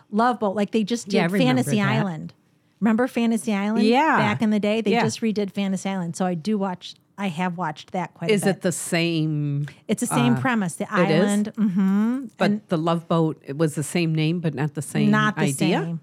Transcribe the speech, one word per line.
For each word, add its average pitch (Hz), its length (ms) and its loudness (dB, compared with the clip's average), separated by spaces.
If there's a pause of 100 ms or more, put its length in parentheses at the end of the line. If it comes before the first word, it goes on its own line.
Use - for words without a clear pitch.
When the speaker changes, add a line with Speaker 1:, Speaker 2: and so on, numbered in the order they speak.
(120)
Speaker 1:
Love 226 260 2
Boat." 196 160 -2
Like 202 160 0
they 220 140 2
just 233 220 -4
did 202 80 -4
Speaker 2:
Yeah, 196 80 4
I 170 40 2
remember 190 180 2
Speaker 1:
Fantasy 247 340 2
Speaker 2:
that. 196 100 2
Speaker 1:
Island. 170 460 -2 (460)
Remember 226 280 2
Fantasy 233 440 0
Island? 208 340 0
Speaker 2:
Yeah. 262 300 4
Speaker 1:
Back 208 240 2
in 220 100 2
the 214 100 2
day, 208 200 0
they 214 120 0
Speaker 2:
Yeah. 233 100 2
Speaker 1:
just 214 200 -2
redid 208 280 -2
Fantasy 196 380 -4
Island. 185 280 -4
So 190 100 -2
I 180 80 -2
do 190 240 -2
watch, 190 360 -8 (220)
I 202 120 -4
have 175 280 -4
watched 160 360 -8
that 175 200 -4
quite - 180 -4
Speaker 2:
Is 208 120 2
Speaker 1:
a - 40 2
bit. 190 100 2
Speaker 2:
it - 60 -18
the 180 100 0
same, 156 960 -2 (220)
Speaker 1:
It's 220 120 0
the 247 60 -4
same 240 280 2
Speaker 2:
uh, - 60 0
Speaker 1:
premise. 226 340 0
The 202 100 -6
Speaker 2:
it 180 260 2
is? 160 140 4
Speaker 1:
island. 208 320 0
Mm-hmm. 208 680 2 (120)
Speaker 2:
But 190 140 2
Speaker 1:
And 208 180 -2
Speaker 2:
The 175 80 0
Love 165 320 -2
Boat, 160 380 0
it 139 100 -8
was 151 180 2
the 156 80 -4
same 160 320 0
name, 160 260 0
but 160 140 -2
not 143 200 -4
the 156 80 -6
same - 280 0
Speaker 1:
not 214 260 2
the 156 60 0
Speaker 2:
idea? 147 400 2
Speaker 1:
same. 165 200 -6